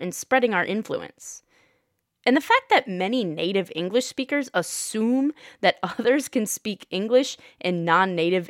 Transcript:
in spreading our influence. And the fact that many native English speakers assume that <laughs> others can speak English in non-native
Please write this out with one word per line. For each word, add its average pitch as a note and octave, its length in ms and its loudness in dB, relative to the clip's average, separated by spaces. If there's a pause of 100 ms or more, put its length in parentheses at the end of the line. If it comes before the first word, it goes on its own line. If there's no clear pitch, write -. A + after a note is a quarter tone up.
in F3 100 -6
spreading A#3+ 440 0
our F3 100 2
influence. - 800 -8 (840)
And A#3+ 100 4
the D4+ 60 4
fact B4 300 2
that - 180 4
many G3 360 -2
native E3+ 520 -2
English G3 300 0
speakers C4+ 480 -4
assume A#3 760 0 (280)
that F#3 200 2
<laughs> - 180 -6
others B3+ 300 2
can G#3+ 180 -2
speak - 440 -8
English A3+ 460 0 (240)
in F3 240 -2
non-native F3 640 2